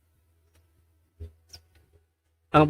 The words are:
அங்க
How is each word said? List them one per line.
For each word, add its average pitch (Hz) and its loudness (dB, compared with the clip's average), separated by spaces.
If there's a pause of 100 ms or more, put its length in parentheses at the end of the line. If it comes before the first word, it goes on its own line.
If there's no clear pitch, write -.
(2500)
அங்க 151 4